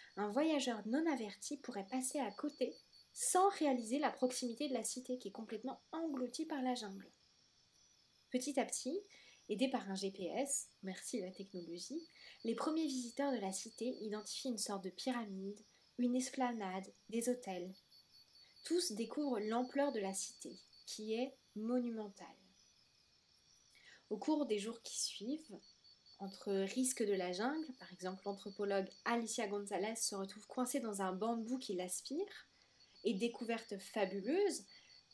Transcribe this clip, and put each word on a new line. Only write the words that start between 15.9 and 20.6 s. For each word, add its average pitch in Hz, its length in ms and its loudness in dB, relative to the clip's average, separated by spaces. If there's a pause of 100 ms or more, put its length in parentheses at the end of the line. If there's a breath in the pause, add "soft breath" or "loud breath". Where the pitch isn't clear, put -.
une 247 200 4
esplanade, 226 760 0 (140)
des 233 220 0
hôtels. 190 440 -2 (920 loud breath)
Tous 349 260 2
découvrent 226 480 0
l'ampleur 254 540 2
de 226 60 0
la 190 140 0
cité, - 460 -6 (260)